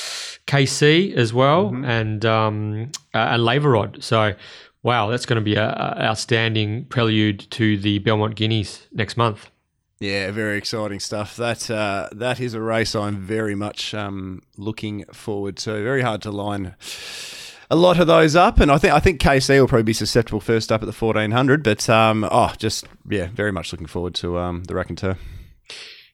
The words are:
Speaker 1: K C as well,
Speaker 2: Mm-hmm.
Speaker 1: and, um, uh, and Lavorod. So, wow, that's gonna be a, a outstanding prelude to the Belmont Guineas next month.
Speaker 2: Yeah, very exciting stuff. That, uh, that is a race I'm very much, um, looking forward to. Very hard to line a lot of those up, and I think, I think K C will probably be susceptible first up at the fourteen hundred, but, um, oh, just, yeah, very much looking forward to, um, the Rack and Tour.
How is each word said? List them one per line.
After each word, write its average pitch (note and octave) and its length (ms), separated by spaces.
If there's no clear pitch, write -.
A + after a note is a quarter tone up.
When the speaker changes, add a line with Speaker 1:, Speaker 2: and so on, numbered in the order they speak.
Speaker 1:
K C#3 200
C D#3+ 480
as A2+ 180
well, D3 380
Speaker 2:
Mm-hmm. B2+ 140
Speaker 1:
and, A2 420
um, A2 640
uh, A2+ 40
and A#2 240
Lavorod. A#2 600
So, G#2+ 320
wow, A#2 280
that's A#2+ 160
gonna A2+ 160
be G#2 120
a, G#2+ 140
a - 280
outstanding A2 800
prelude G#2+ 640
to G#2+ 260
the G2+ 240
Belmont G#2+ 340
Guineas G#2+ 580
next - 240
month. A#2 340
Speaker 2:
Yeah, G2 320
very G#2+ 260
exciting G#2 400
stuff. G#2 380
That, A#2 340
uh, G#2 420
that A#2+ 280
is B2 140
a A2 60
race A2+ 360
I'm G#2 240
very G#2+ 340
much, - 400
um, G2 480
looking G#2 560
forward G2+ 460
to. - 120
Very B2+ 180
hard A2 200
to G#2+ 100
line G2+ 420
a D3+ 60
lot F3 240
of E3+ 80
those D#3+ 260
up, F#3 240
and F#3+ 140
I E3+ 60
think, D#3+ 160
I D3+ 40
think E3+ 220
K C#3+ 180
C C#3 220
will B2+ 80
probably A#2 160
be A2 80
susceptible A2 480
first A2+ 320
up A2 100
at G#2+ 40
the G#2+ 60
fourteen G#2+ 380
hundred, C3 320
but, G#2+ 260
um, A2 400
oh, A2 300
just, - 300
yeah, F#2+ 260
very G#2 180
much E2+ 180
looking - 160
forward F2 300
to, F2 220
um, F2+ 260
the F2 100
Rack F2+ 140
and F2 100
Tour. F#2+ 180